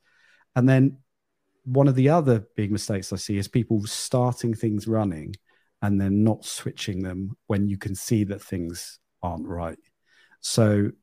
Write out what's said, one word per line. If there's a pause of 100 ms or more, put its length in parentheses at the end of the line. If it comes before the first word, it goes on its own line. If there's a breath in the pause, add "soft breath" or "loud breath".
(560 soft breath)
And
then (640)
one
of
the
other (100)
big
mistakes
I
see
is
people
starting
things
running (460)
and
then
not
switching
them (100)
when
you
can
see
that
things (220)
aren't
right. (600 soft breath)
So, (120)